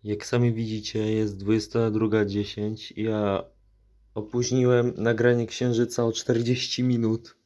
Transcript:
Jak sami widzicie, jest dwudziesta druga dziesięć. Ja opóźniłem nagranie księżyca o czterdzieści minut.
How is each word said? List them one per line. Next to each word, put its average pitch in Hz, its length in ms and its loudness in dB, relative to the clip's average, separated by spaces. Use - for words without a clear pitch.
Jak 104 180 -4
sami 120 280 2
widzicie, 110 580 -4
jest 107 260 0
dwudziesta 110 540 0
druga 107 340 2
dziesięć. 104 720 -4
Ja 107 460 0
opóźniłem 123 840 2
nagranie 117 500 2
księżyca 120 580 0
o 113 60 0
czterdzieści 120 720 -2
minut. 117 520 -2